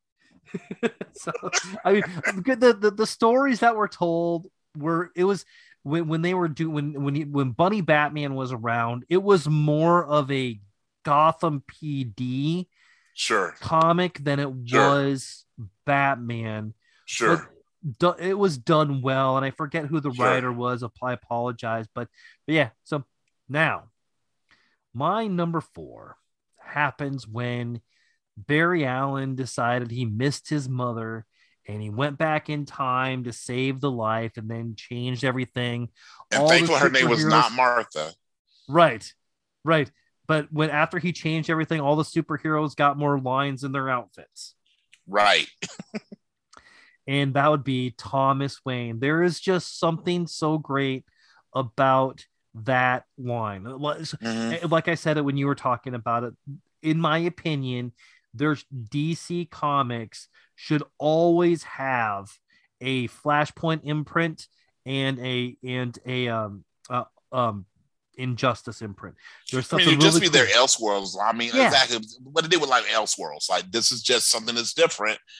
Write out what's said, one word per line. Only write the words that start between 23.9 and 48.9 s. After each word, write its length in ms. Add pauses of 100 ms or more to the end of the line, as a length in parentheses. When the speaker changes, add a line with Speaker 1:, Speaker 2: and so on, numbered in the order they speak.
Speaker 1:
my 320
number 340
four 560 (440)
happens 640
when 540 (560)
Barry 480
Allen 500
decided 560
he 140
missed 440
his 200
mother, 580 (400)
and 160
he 80
went 280
back 300
in 180
time 580
to 80
save 480
the 100
life, 460
and 120
then 280
changed 480
everything. 640 (420)
Speaker 2:
And 120
Speaker 1:
All 60
the 60
Speaker 2:
thankfully, 240
her 100
name 200
was 160
Speaker 1:
superheroes 60
Speaker 2:
not 220
Martha. 600 (560)
Speaker 1:
Right, 440 (520)
right. 260 (380)
But 240
when, 180
after 300
he 120
changed 380
everything, 300
all 160
the 80
superheroes 720
got 200
more 220
lines 460
in 80
their 180
outfits. 640 (540)
Speaker 2:
Right. 440
<laughs> 60 (1500)
Speaker 1:
And 280
that 160
would 140
be 320
Thomas 720
Wayne. 340